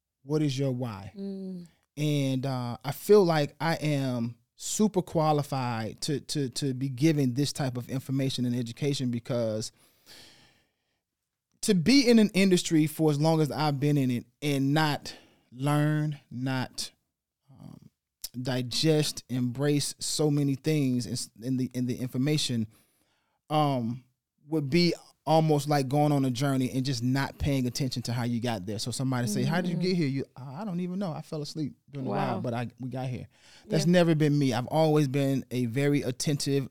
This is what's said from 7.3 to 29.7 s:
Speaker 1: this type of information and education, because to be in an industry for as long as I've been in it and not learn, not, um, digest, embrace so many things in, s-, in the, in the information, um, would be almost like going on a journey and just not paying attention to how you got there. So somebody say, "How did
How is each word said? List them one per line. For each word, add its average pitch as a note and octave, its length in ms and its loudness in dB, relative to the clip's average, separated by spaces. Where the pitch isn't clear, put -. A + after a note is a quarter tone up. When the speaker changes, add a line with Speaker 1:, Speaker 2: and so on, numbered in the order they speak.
Speaker 1:
this C#3 180 -2
type B2+ 240 -4
of A#2+ 120 -8
information C3+ 580 -4
and A#2+ 100 -2
education, B2+ 540 -4
because A2+ 600 -4
to G#3+ 120 4
be A3 340 4
in A#3 100 8
an G#3+ 160 6
industry F3+ 520 4
for D#3 240 0
as C#3+ 100 2
long D#3+ 200 4
as D3 100 2
I've C#3 300 0
been D3 160 2
in C3 140 2
it A#2+ 140 -2
and C#3 320 0
not D3+ 400 0
learn, D3 640 0
not, C3 600 -6
um, - 280 -20
digest, C3 880 0
embrace C3 680 0
so - 320 0
many C#3+ 260 0
things C3 500 0
in, F2+ 60 -6
s-, - 180 -8
in B2+ 140 -2
the, B2+ 180 -2
in B2 120 -2
the B2 100 -2
information, B2+ 720 -2
um, C3 520 0
would D3+ 200 -2
be E3+ 240 4
almost D#3 440 6
like C#3+ 180 2
going D3 240 4
on C3+ 140 4
a C3 40 2
journey C3 440 0
and B2+ 100 0
just B2 180 -4
not C3 360 -2
paying C3+ 280 0
attention B2 360 -4
to A#2+ 100 -4
how A#2+ 120 -2
you A#2+ 180 -2
got A2 240 -4
there. G#2 120 -6
So A#2 120 -6
somebody B2+ 360 -2
say, G#2 160 -2
"How D#3+ 200 0
did F3 80 -2